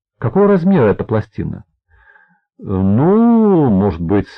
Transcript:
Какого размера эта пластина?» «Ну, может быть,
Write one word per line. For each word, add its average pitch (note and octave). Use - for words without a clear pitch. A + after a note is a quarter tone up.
Какого G3
размера F#3
эта F#2+
пластина?» -
«Ну, F3
может F#2+
быть, F#2